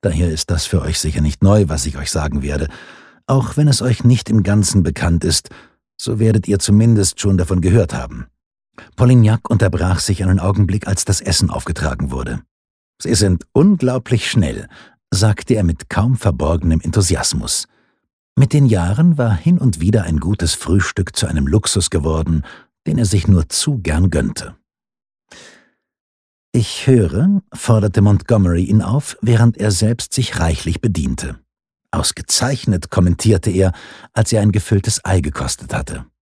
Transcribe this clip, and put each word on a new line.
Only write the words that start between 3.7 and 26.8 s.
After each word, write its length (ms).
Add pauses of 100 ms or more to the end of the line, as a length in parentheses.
euch 200
nicht 280
im 120
Ganzen 400
bekannt 420
ist, 260 (500)
so 180
werdet 300
ihr 100
zumindest 640
schon 160
davon 240
gehört 320
haben." 340 (680)
Polignac 540
unterbrach 480
sich 240
einen 180
Augenblick, 460
als 180
das 160
Essen 300
aufgetragen 600
wurde. 300 (580)
"Sie 160
sind 380
unglaublich 760
schnell", 380 (420)
sagte 420
er 120
mit 260
kaum 260
verborgenem 640
Enthusiasmus. 840 (680)
Mit 180
den 100
Jahren 540
war 160
hin 240
und 220
wieder 240
ein 140
gutes 360
Frühstück 600
zu 120
einem 200
Luxus 440
geworden, 520 (440)
den 100
er 80
sich 240
nur 220
zu 300
gern 280
gönnte. 480 (2000)
"Ich 340